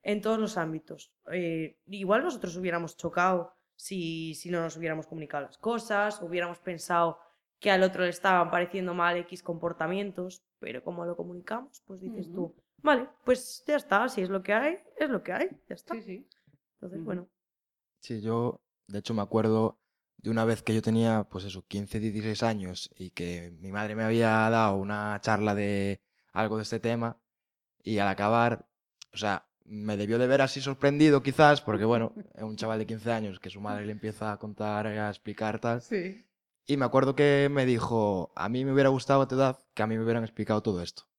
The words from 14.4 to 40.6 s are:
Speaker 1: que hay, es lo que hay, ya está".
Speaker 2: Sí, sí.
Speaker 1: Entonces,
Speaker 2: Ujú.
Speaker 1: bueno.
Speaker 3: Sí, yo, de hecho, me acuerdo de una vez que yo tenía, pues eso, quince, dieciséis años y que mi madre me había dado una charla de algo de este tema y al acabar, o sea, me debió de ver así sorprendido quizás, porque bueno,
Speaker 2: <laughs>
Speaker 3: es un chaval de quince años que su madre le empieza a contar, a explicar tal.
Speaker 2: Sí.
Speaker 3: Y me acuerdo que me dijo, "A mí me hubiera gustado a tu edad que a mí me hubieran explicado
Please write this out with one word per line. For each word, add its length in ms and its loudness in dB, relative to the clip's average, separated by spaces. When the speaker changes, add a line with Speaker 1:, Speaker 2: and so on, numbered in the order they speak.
Speaker 1:
que 100 -2
hay, 240 0
es 120 -2
lo 140 -2
que 100 -8
hay, 160 -2
ya 60 -10
está". 200 -12
Speaker 2:
Sí, 60 -12
sí. 260 -14
Speaker 1:
Entonces, 240 -14
Speaker 2:
Ujú. 60 -10
Speaker 1:
bueno. 240 -8
Speaker 3:
Sí, 200 -8
yo, 400 -2
de 120 -8
hecho, 140 -6
me 80 0
acuerdo 580 2
de 140 -6
una 120 2
vez 200 2
que 100 0
yo 80 2
tenía, 480 4
pues 160 -10
eso, 220 -12
quince, 320 -6
dieciséis 420 -4
años 560 -2
y 140 -14
que 480 -8
mi 120 -12
madre 240 -4
me 80 -2
había 260 4
dado 280 4
una 440 -4
charla 320 2
de 480 -2
algo 240 0
de 60 -4
este 160 -6
tema 420 -4
y 160 0
al 80 4
acabar, 600 2
o 40 -10
sea, 300 -4
me 320 -6
debió 200 0
de 80 4
ver 160 4
así 200 0
sorprendido 600 4
quizás, 400 6
porque 240 0
bueno, 300 2
Speaker 2:
<laughs> 180 -18
Speaker 3:
es 80 -14
un 140 -8
chaval 240 -2
de 80 -4
quince 240 -4
años 280 -4
que 120 -14
su 100 -14
madre 240 -6
le 60 -6
empieza 400 -6
a 60 -8
contar, 500 -4
a 220 -4
explicar 500 -6
tal. 220 -2
Speaker 2:
Sí. 440 -8
Speaker 3:
Y 120 0
me 80 2
acuerdo 300 4
que 360 6
me 140 2
dijo, 680 2
"A 140 -4
mí 160 -2
me 80 0
hubiera 160 8
gustado 320 4
a 60 2
tu 80 -4
edad 240 2
que 100 -2
a 40 0
mí 100 -2
me 60 -2
hubieran 200 2
explicado 400 0